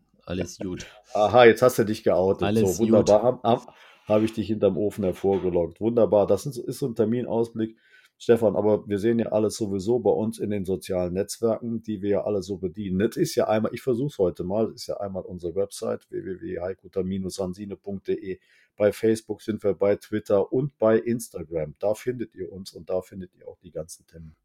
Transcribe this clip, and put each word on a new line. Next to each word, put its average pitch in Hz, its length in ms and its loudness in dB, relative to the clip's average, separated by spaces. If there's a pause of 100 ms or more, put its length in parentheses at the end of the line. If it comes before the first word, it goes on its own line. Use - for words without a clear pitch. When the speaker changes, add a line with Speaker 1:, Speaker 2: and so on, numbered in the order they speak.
(260)
Speaker 1:
Alles 87 320 -6
gut. 90 300 -8 (260)
Speaker 2:
Aha, 107 320 8
jetzt 110 160 8
hast 127 180 6
du 110 60 4
dich 107 180 -4
geoutet. 95 400 2
Speaker 1:
Alles 101 340 2
Speaker 2:
So, 110 60 0
wunderbar. 107 500 6
Speaker 1:
gut. - 100 -12
Speaker 2:
Hab, 117 240 2
hab, - 80 -20 (320)
hab 107 160 4
ich 110 100 0
dich 101 140 -4
hinterm 101 300 0
Ofen 104 280 -2
hervorgelockt. 90 760 0
Wunderbar. 104 480 4
Das 98 180 0
ist, 139 120 -8
ist - 220 -8
so 135 80 -2
ein 117 80 -6
Terminausblick. 113 800 -2 (400)
Stefan, 113 380 4
aber 104 320 2
wir 101 120 -2
sehen 117 180 2
ja 113 140 0
alles 107 240 0
sowieso 101 420 -2
bei 104 140 2
uns 110 260 -2
in 107 140 -4
den 101 120 -4
sozialen 90 500 -2
Netzwerken, 110 680 -4
die 101 220 -8
wir 101 60 0
ja 98 140 2
alle 104 200 -2
so 95 140 -8
bedienen. 92 420 -4
Das 113 180 0
ist 165 160 -2
ja 113 140 0
einmal, 110 260 0
ich 117 80 -10
versuch's 131 380 -2
heute 90 240 0
mal, 101 240 -2
das - 140 -10
ist - 60 -16
ja - 100 -8
einmal 95 260 -8
unsere 87 320 -10
Website 101 560 -6
w 101 120 -8
w 92 160 -10
w 92 200 -10
haikuta 95 420 -8
hansine 95 760 -6
punkt 98 320 -12
d 95 40 0
e. 92 260 -8 (380)
Bei 101 160 4
Facebook 110 480 -2
sind 107 220 -6
wir, 98 100 2
bei 101 220 2
Twitter 101 580 -2
und 131 240 -2
bei 110 220 4
Instagram. 82 800 -6
Da 104 160 0
findet 123 400 -8
ihr 90 160 -12
uns 95 220 -14
und 90 180 -12
da 92 100 -2
findet 92 320 -14
ihr - 140 -20
auch - 100 -18
die 85 140 -20
ganzen 80 340 -14
Termine. 82 400 -20